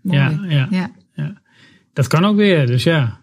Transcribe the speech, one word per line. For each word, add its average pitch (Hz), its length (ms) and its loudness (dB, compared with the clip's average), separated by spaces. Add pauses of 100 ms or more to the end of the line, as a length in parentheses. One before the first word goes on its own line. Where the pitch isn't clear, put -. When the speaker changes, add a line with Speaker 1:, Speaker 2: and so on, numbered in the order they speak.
Speaker 1:
Mooi. 143 160 0
Speaker 2:
Ja, 156 300 0
ja, 151 220 0
Speaker 1:
Ja. 185 200 -2 (240)
Speaker 2:
ja. 151 260 -10 (520)
Dat 139 140 -2
kan 160 180 2
ook 208 120 2
weer, 185 300 2
dus 120 160 0
ja. 147 400 0